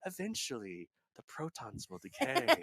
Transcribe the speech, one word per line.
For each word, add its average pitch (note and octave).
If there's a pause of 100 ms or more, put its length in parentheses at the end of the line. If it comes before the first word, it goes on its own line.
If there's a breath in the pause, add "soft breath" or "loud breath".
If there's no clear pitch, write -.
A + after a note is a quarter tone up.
Eventually, B2 (280)
the -
protons A2+
will -
decay. C4 (160)